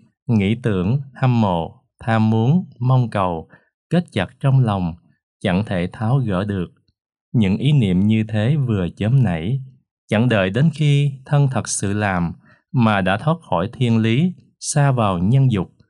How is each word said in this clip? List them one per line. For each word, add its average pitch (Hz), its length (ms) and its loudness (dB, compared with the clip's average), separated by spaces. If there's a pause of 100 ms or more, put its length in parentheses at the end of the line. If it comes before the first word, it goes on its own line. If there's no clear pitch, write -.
(280)
nghĩ 107 360 2
tưởng, 107 380 0 (120)
hâm 123 280 2
mộ, 87 400 -2 (180)
tham 110 300 0
muốn, 127 360 2 (140)
mong 123 300 2
cầu, 90 400 -4 (400)
kết 170 220 0
chặt 92 160 -2 (120)
trong 131 200 4
lòng, 98 340 0 (500)
chẳng 95 220 0
thể 90 280 -4
tháo 117 240 -2
gỡ 101 260 -2
được. 98 280 -6 (600)
Những 104 240 2
ý 143 160 0
niệm 101 340 2
như 110 200 2
thế 110 280 -2
vừa 110 340 -2
chớm 123 340 0
nảy, 95 380 -2 (460)
chẳng 113 220 2
đợi 95 200 2
đến 135 240 2
khi 143 380 0 (140)
thân 143 260 2
thật 107 160 -4
sự 101 260 -4
làm, 92 400 -2 (380)
mà 110 300 2
đã 135 160 0
thoát 165 200 -2 (120)
khỏi 95 240 -2
thiên 117 240 0
lý, 120 360 0 (260)
xa 143 320 0
vào 104 280 0
nhân 123 320 2
dục, 92 200 -2 (180)